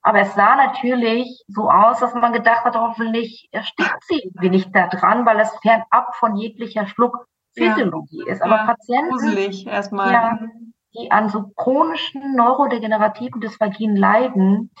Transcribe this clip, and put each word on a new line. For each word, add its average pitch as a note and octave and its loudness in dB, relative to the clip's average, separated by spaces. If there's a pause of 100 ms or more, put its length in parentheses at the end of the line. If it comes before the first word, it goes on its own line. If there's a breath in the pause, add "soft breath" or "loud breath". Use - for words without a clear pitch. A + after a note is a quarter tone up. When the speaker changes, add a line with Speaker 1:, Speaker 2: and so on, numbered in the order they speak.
Speaker 1:
Aber G3+ 4
es G3 -2
sah G#3 6
natürlich B3 0
so G3+ -4
aus, A3 4
dass B3 -2
man A#3 0
gedacht A3+ 2
hat, A#3 0
hoffentlich A3+ -4
erstickt - -6
sie D#4+ -2
irgendwie F3+ -2
nicht F#3+ 0
da F3 2
dran, G3+ 0
weil G#3+ 4
es A3 0
fernab A3 2
von A3 -2
jeglicher A3 -6
Schluckphysiologie B3 -4
Speaker 2:
Ja. - -6
Speaker 1:
ist. G3 -6
Aber A3 4
Speaker 2:
Ja, G#3+ -2
Speaker 1:
Patienten, B3 -2
Speaker 2:
gruselig G3+ -4
erstmal. G3+ -2
Speaker 1:
ja, A3+ 2 (560)
die - -8
an G#3+ 2
so G3 -6
chronischen C#4 -2
neurodegenerativen A#3 0
Dysphagien G#3+ -4
leiden, G3+ 2